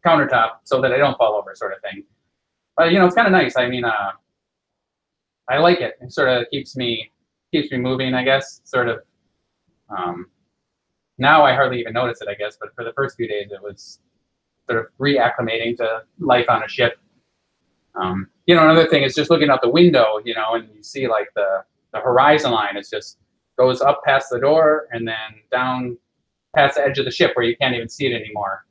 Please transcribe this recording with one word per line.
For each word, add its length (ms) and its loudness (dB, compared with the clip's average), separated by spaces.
countertop 600 2
so 180 0
that 100 2
I 60 0
don't 180 2
fall 180 2
over, 200 -6
sort 180 -8
of 80 -14
thing. 240 -12
But, 160 2
you 60 4
know, 80 6
it's 80 2
kinda 160 4
nice. 260 2
I 120 0
mean, 160 -4
uh, 280 -4
I 100 0
like 220 4
it. 220 -6
It 100 -18
sorta 380 0
keeps 260 -10
me, 340 -6
keeps 200 -2
me 60 -4
moving, 340 -2
I 100 -2
guess, 420 -2
sort 240 -2
of. 120 -6
Um, 380 -8
now 260 4
I 100 4
hardly 260 0
even 120 -10
notice 280 -4
it, 80 -10
I 60 -8
guess, 260 -8
but 140 -16
for 80 -12
the 120 -10
first 220 -4
few 120 -6
days 240 -8
it 100 -16
was 380 -18
sort 120 -2
of 60 -10
reacclimating 760 -2
to 260 -6
life 300 2
on 160 0
a 40 -12
ship. 300 -2
Um, 340 -6
you 80 6
know, 100 6
another 240 6
thing 160 2
is 100 -2
just 160 -2
looking 180 4
out 140 2
the 60 2
window, 560 4
you 100 -6
know, 200 -4
and 200 -6
you 80 -20
see, 240 -6
like, 300 -2
the, 280 -2
the 80 -8
horizon 500 2
line 260 -2
is 140 -12
just 280 -12
goes 240 2
up 240 2
past 260 0
the 100 -4
door 500 2
and 160 -8
then 340 -10
down 460 -4
past 200 4
the 80 -2
edge 160 0
of 60 -2
the 60 -4
ship 240 0
where 120 0
you 100 -2
can't 180 -2
even 140 -8
see 180 -6
it 80 -2
anymore. 560 -10